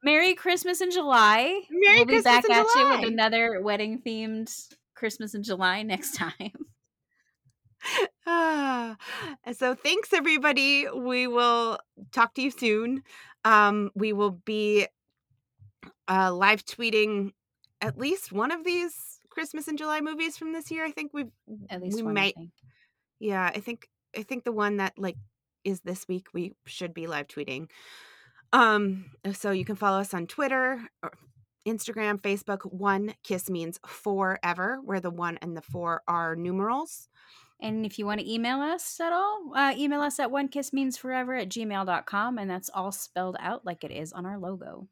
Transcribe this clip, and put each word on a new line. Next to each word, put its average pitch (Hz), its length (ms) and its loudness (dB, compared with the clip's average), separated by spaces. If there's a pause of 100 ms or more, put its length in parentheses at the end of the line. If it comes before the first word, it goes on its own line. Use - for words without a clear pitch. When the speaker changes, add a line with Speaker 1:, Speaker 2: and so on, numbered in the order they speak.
Speaker 1:
Merry 320 300 6
Christmas 359 460 0
in 359 120 0
July. 269 760 6
Speaker 2:
Merry 403 280 8
Speaker 1:
We'll 466 80 8
be 453 80 4 (100)
Speaker 2:
Christmas - 100 -4
Speaker 1:
back 247 120 8
Speaker 2:
in 440 80 6
Speaker 1:
at - 60 8
you 370 60 6
with 453 80 6 (280)
Speaker 2:
July. - 80 0
Speaker 1:
another 226 520 2
wedding-themed 220 1120 -4 (220)
Christmas 214 400 -6
in 202 80 -6
July 190 400 0
next 214 320 -4
<laughs> - 0 -
time. - 380 -6 (1700)
Speaker 2:
Ah, 285 720 0 (560)
so 254 220 0
thanks, 349 380 0
everybody. 285 840 4
We 254 320 0
will 240 520 2 (340)
talk 233 220 2
to 262 80 -4
you 269 80 0
soon. 233 520 0 (420)
Um, 208 500 6
we 214 200 0
will 202 160 2
be, 208 560 0 (1200)
uh, 185 240 4
live 196 320 4
tweeting 214 680 0 (500)
at - 160 -4
least 285 340 -4
one 226 180 0
of 330 140 -6
these 349 640 -4
Christmas 311 400 -8
in 302 80 -4
July 311 240 -2
movies 311 380 -4
from 320 160 -8
this 330 160 -10
year. 320 160 -4
I 294 60 -6
think 302 200 -10
we've, 285 180 -8 (380)
Speaker 1:
At 180 140 -10
least 196 140 -4
Speaker 2:
we 226 60 -4
Speaker 1:
one, 214 140 -2
I 196 60 2
Speaker 2:
might 196 140 0
Speaker 1:
think. 165 140 -16 (680)
Speaker 2:
Yeah, 190 340 0
I 208 60 -6
think, 233 280 -12 (280)
I 220 60 -8
think 247 220 -8
the 240 80 -2
one 208 260 0
that, 190 180 -2
like, 185 200 -6 (460)
is 196 200 -2
this 185 260 -10
week, 185 240 -6
we 180 220 -6 (100)
should 170 300 -10
be 165 120 -8
live 147 200 -6
tweeting. 143 420 -8 (840)
Um, 208 520 4 (280)
so 202 160 -4
you 190 160 -2
can 208 100 -6
follow 196 240 2
us 196 140 -6
on 170 120 -6
Twitter, 262 540 -2 (220)
or 165 100 -10 (560)
Instagram, 214 540 -4
Facebook, 196 400 -4 (100)
One 202 500 0
Kiss 190 280 -4
Means 170 360 -6
Forever, 190 960 -2
where 196 180 -2
the 175 100 -6
one 170 320 -4
and 170 120 -8
the 160 80 -10
four 170 460 -4
are 165 260 0
numerals. 196 760 -4 (520)
Speaker 1:
And 220 260 -4
if 202 120 -8
you 208 60 -4
wanna 208 220 -2
email 233 340 -2
us 330 400 -6
at 339 120 0
all, 381 420 -2
uh, 269 220 4
email 285 260 0
us 285 180 -2
at 247 100 0
one 277 180 -2
kiss 277 240 -6
means 269 260 -2
forever 254 360 -4
at 214 140 -4
gmail 202 380 -4
dot 175 180 -2
com, 233 320 -2
and 196 140 -6
that's 185 240 -6
all 190 180 -4
spelled 185 480 -6
out 220 240 -8
like 170 200 -8
it - 80 -10
is 160 200 -8
on 180 140 -10
our 202 120 -8
logo. 185 540 -10